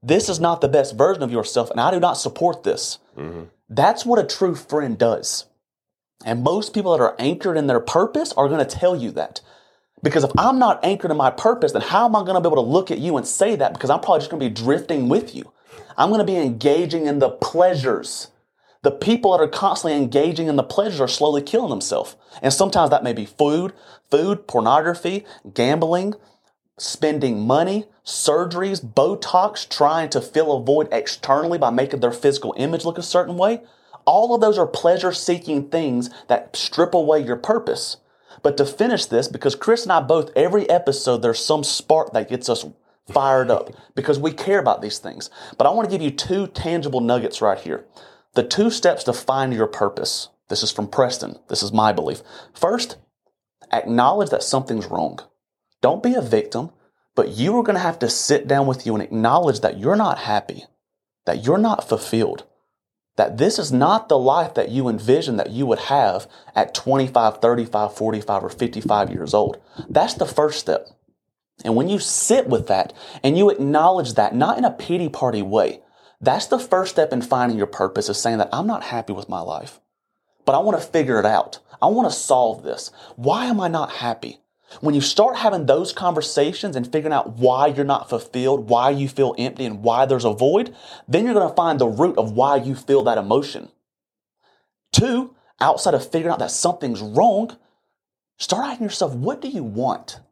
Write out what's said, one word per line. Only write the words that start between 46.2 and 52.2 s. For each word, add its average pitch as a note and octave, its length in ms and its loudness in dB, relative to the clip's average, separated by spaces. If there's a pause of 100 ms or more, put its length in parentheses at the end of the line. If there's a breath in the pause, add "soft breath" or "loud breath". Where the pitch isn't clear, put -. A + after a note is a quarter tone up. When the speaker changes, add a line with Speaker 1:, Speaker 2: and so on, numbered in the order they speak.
Speaker 1:
tangible D3 520 -4
nuggets A#2+ 420 0
right G2 160 2
here. D2+ 280 -8 (480 loud breath)
The - 100 2
two G#3+ 260 2
steps F#3 360 0
to A#2+ 80 0
find C3 400 -2
your A2 140 0
purpose. - 640 -4 (200)
This - 140 -4
is G#2+ 80 -2
from G#2+ 160 -6
Preston. - 600 -2
This - 160 -4
is G2+ 80 -6
my G#2+ 220 4
belief. - 280 -4 (320 loud breath)